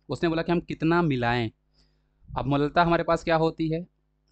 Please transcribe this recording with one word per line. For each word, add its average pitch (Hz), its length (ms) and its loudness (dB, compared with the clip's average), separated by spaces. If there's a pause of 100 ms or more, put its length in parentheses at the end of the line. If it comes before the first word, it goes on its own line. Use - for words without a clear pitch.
उसने 165 200 0
बोला 165 120 0
कि 170 100 -4
हम 175 100 2
कितना 165 400 0
मिलाएं। 120 480 0 (800)
अब 127 180 -6
मलता 143 360 2
हमारे 170 200 2
पास 165 200 0
क्या 165 120 2
होती 160 340 0
है, 160 120 -4 (500)